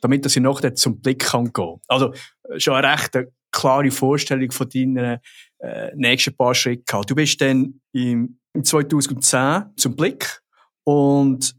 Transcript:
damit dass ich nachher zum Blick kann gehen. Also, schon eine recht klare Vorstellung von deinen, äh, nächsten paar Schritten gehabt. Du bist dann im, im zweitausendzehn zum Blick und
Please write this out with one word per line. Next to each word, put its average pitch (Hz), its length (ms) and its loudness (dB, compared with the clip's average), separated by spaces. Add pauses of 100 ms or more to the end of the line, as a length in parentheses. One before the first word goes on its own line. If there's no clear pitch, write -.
damit 135 240 2
dass 139 100 2
ich 131 80 2
nachher 135 320 0
zum - 280 -2
Blick 131 240 -2
kann 120 260 0
gehen. 82 260 -6 (100)
Also, 127 260 2 (420)
schon - 180 0
eine 135 160 2
recht 147 280 -2 (320)
klare 135 400 2
Vorstellung 135 600 -2
von 131 200 -4
deinen, 127 480 -2 (400)
äh, - 360 -10
nächsten 127 400 0
paar 127 200 2
Schritten 123 320 -2
gehabt. 101 240 -4
Du 135 40 0
bist 151 260 0
dann 135 400 2 (120)
im, 123 460 -2 (160)
im 151 100 -4
zweitausendzehn 147 1120 0
zum - 200 -2
Blick - 440 -4 (440)
und 139 760 2